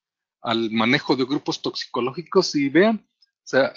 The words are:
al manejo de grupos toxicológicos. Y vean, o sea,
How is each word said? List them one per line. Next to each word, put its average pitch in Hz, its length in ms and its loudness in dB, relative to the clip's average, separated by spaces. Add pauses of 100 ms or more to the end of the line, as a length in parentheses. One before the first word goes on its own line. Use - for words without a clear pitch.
(420)
al 113 280 -2
manejo 117 460 0
de 131 80 0
grupos 147 380 -6
toxicológicos. 127 920 -4
Y 143 140 0
vean, 202 400 2
o - 400 -20
sea, 131 280 2